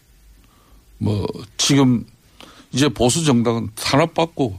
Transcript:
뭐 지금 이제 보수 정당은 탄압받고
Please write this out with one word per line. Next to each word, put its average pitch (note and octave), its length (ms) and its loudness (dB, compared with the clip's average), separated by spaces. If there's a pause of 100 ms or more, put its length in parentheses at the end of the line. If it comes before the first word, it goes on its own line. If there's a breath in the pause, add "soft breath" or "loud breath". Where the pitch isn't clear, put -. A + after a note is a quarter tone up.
(1000 soft breath)
뭐 G#2+ 280 -2 (300)
지금 B2+ 480 2 (680 loud breath)
이제 C#3 160 0
보수 B2 360 0
정당은 A#2 500 0
탄압받고 D3+ 840 -2